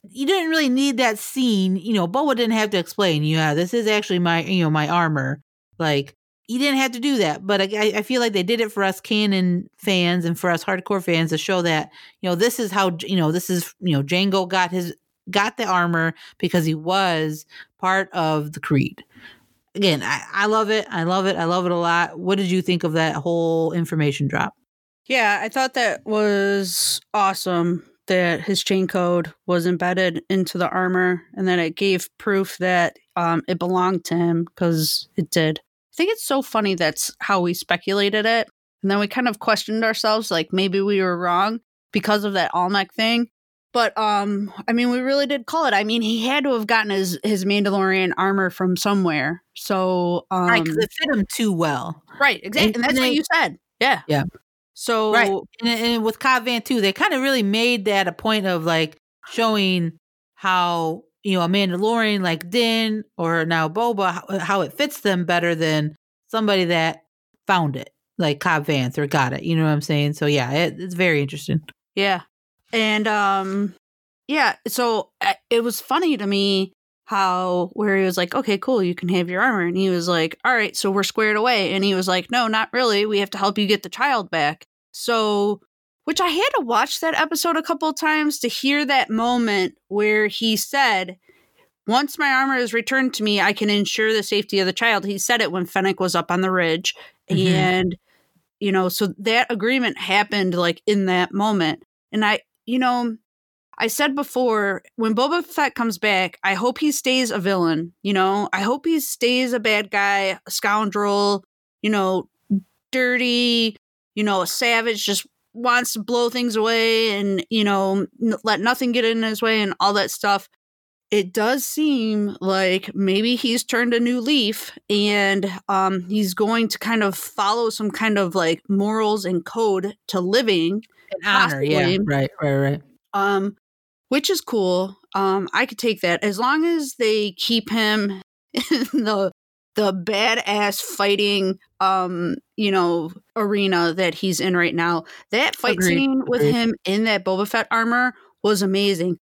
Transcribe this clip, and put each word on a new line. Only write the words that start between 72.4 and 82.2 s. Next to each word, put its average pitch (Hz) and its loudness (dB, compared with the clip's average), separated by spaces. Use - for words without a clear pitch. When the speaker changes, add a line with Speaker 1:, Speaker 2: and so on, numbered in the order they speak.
Speaker 2:
And, 214 0
um, 196 0
yeah, 269 0
so, 226 -2
uh, 196 0
it 233 2
was 233 -4
funny 311 0
to 202 -4
me 196 0
how, 185 0
where 208 0
he 190 2
was 185 0
like, 180 -2
"Okay, 214 0
cool, 220 0
you 175 0
can 175 -6
have 180 0
your 180 -2
armor." 226 0
And 175 0
he 190 2
was 175 -2
like, 165 0
"All 254 2
right, 214 0
so 202 -2
we're 196 0
squared 214 0
away." 214 2
And 190 0
he 196 2
was 185 0
like, 180 0